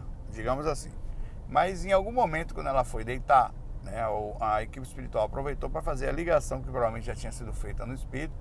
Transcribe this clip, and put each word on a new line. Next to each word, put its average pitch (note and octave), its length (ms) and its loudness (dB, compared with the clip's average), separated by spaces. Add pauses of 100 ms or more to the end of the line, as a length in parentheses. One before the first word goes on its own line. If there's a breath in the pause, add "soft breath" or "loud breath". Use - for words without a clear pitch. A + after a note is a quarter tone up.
(320)
digamos B2 340 0
assim. - 240 -2 (560 loud breath)
Mas F3 380 4
em G3 80 2
algum G3 180 6
momento, E3+ 440 2
quando D3+ 140 -2
ela C3+ 160 4
foi A2+ 200 -4
deitar, B2 480 6 (320)
né, A2+ 240 -2
o, G#2+ 320 -2
a G#2+ 220 4
equipe B2+ 220 -8
espiritual B2 420 -2
aproveitou C#3 440 -2
pra D#3+ 120 -2
fazer C#3+ 260 0
a C3+ 40 0
ligação D3 480 2
que C3 100 -8
provavelmente A2+ 360 0
já A#2 80 -4
tinha A2+ 160 -6
sido - 220 -6
feita - 340 -4
no B2 80 -4
espírito, C#3 460 -6